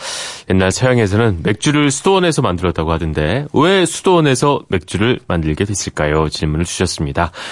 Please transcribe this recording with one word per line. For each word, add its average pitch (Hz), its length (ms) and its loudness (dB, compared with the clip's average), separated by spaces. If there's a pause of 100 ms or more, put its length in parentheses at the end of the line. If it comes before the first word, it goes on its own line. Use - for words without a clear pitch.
(500)
옛날 92 220 4
서양에서는 110 720 2
맥주를 143 480 0
수도원에서 180 500 2
만들었다고 87 520 0
하던데 80 580 -2
왜 180 340 4
수도원에서 151 840 2
맥주를 98 580 -2
만들게 80 380 -2
됐을까요?" 78 640 -2
질문을 78 340 -2
주셨습니다. 85 680 -4 (200)